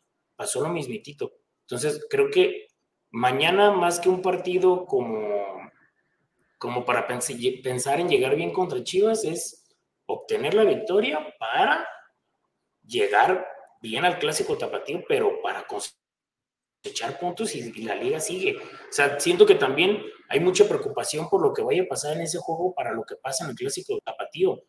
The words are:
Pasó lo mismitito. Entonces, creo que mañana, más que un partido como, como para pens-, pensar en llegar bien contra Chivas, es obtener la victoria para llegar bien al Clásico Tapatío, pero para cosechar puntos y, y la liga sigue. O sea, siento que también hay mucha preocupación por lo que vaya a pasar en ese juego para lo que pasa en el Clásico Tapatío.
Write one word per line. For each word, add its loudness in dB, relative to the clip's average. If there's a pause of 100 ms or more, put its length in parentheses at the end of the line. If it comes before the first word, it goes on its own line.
(340)
Pasó -4
lo -2
mismitito. -8 (300)
Entonces, -4
creo 2
que 2 (420)
mañana, 4
más 2
que 4
un 2
partido 2
como, -4 (880)
como -4
para 0
pens-, -4
pensar -2
en 0
llegar 4
bien -2
contra -2
Chivas, 0
es -8 (300)
obtener -4
la 6
victoria 0
para 0 (1000)
llegar 2 (340)
bien -4
al 2
Clásico -2
Tapatío, -6
pero 0
para -6
cosechar -12
puntos -4
y, -8
y -12
la -4
liga -2
sigue. -2
O -16
sea, 0
siento 8
que 10
también 2 (260)
hay 2
mucha 6
preocupación -4
por 2
lo 4
que -2
vaya 2
a -2
pasar -4
en -4
ese -4
juego -4
para -4
lo -6
que -14
pasa -6
en -6
el -10
Clásico -6
Tapatío. -2